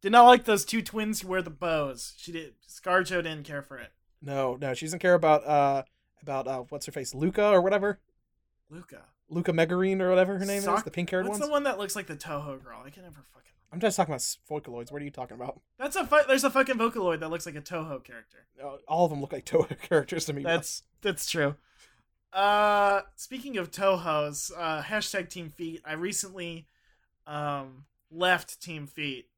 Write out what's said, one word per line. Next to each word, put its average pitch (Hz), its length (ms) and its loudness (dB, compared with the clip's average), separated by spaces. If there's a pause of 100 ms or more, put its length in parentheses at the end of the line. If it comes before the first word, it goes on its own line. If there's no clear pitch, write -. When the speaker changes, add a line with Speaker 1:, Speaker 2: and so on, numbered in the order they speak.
Speaker 1:
Did 196 120 0
not 240 140 12
like 247 180 10
those 202 180 2
two 226 180 -2
twins 214 400 -6
who 185 60 -12
wear 185 140 -2
the 170 80 -8
bows. 151 680 -4
She - 140 -16
did, 160 220 -12 (160)
ScarJo 185 540 0
didn't 156 200 -8
care 143 200 -10
for 135 140 -18
it. 113 120 -16 (320)
Speaker 2:
No, 139 380 -2
no, 135 140 -2
she 143 140 -8
doesn't 170 120 -6
care 180 140 6
about, 156 320 6
uh, 143 380 2 (400)
about, 139 240 -6
uh, 131 220 -6
what's 143 180 -10
her 139 40 -12
face, 135 240 -10
Luca 160 340 2
or 190 120 8
whatever? 202 380 0 (680)
Speaker 1:
Luca. 156 340 -20 (260)
Speaker 2:
Luca 175 240 -2
Megarine 180 480 2
or 185 80 2
whatever 185 300 4
her 190 60 -4
name 202 180 -4
Speaker 1:
Sak-, 190 160 0
Speaker 2:
is, 220 40 -8
the - 80 -10
pink-haired 185 340 -4
Speaker 1:
what's 208 140 -4
Speaker 2:
ones? 294 80 0
Speaker 1:
the 302 40 -4
one 294 120 0
that 254 140 -2
looks 202 180 -6
like 190 120 -8
the 156 80 -12
Toho 143 480 -10
girl? 117 220 -18
I 139 40 -18
can 180 140 -20
never 160 200 -20 (100)
fucking - 180 -20 (200)
Speaker 2:
I'm 165 80 -10
just 202 180 2
talking 156 160 2
about 123 80 -6
s-, - 160 -8 (120)
Vocaloids. 120 420 -10
What 147 120 -10
are - 20 -10
you 143 60 -12
talking 123 240 -12
about? - 260 -12 (160)
Speaker 1:
That's 277 180 -6
a 359 100 -2
fu-, 294 220 6
there's 262 160 6
a 277 60 4
fucking 262 280 2
Vocaloid 214 420 0
that 160 100 -6
looks 165 160 -6
like 156 100 -12
a 147 60 -12
Toho 156 420 -8
character. - 420 -20 (160)
Speaker 2:
Uh, 139 160 -12 (100)
all 165 180 4
of 156 60 0
them 143 100 -6
look 139 120 -8
like 135 120 -10
Toho - 360 0
<laughs> - 0 -
characters 160 440 0
to 151 80 -6
me, 143 100 -6
Speaker 1:
That's, 170 140 0
Speaker 2:
Russ. - 260 -8 (180)
Speaker 1:
that's 190 280 -4
true. 143 260 0 (800)
Uh, 202 680 4 (140)
speaking 262 420 -10
of 175 140 -4
Tohos, 165 880 0
uh, 160 240 -4
hashtag 196 480 -4
Team 170 200 -12
Feet, 165 360 -12
I 156 80 -8
recently, 175 720 -8 (600)
um, 143 580 -8 (260)
left 180 500 0
Team 151 260 -12
Feet. 139 500 -10